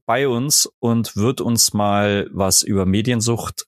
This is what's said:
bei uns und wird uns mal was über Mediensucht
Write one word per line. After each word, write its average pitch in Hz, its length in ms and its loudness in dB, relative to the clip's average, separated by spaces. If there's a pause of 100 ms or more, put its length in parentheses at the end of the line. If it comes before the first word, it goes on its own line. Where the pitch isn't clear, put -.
bei 131 220 0
uns 127 520 0
und 117 360 0
wird 110 260 0
uns 113 320 0
mal 101 580 0
was 92 300 0
über 98 240 0
Mediensucht 113 840 -2